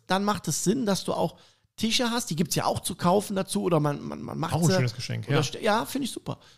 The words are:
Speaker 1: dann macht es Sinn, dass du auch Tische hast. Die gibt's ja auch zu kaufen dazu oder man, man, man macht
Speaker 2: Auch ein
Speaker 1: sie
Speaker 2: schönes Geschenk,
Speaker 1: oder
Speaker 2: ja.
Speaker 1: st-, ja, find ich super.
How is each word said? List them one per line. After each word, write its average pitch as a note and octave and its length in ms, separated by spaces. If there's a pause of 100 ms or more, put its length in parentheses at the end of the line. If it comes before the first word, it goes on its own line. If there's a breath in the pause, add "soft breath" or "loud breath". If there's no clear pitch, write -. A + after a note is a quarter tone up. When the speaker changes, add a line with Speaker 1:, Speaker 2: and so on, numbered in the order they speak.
Speaker 1:
dann G3 160
macht G3+ 240
es - 160
Sinn, A3+ 240
dass G3 180
du - 80
auch E3+ 240 (400 soft breath)
Tische A3+ 360
hast. A#3+ 180
Die D#3+ 60
gibt's E3 180
ja - 120
auch G#3 140
zu - 140
kaufen G3 400
dazu F#3+ 280
oder F3 180
man, D3 200
man, - 220
man C#3 160
macht D#3+ 160
Speaker 2:
Auch D#3 60
ein F3 60
Speaker 1:
sie F#3 100
Speaker 2:
schönes B2 180
Geschenk, A#2 320
Speaker 1:
oder C#3 120
Speaker 2:
ja. C#3+ 40
Speaker 1:
st-, C3 180
ja, A3+ 260
find C#4 180
ich - 80
super. - 260 (200 soft breath)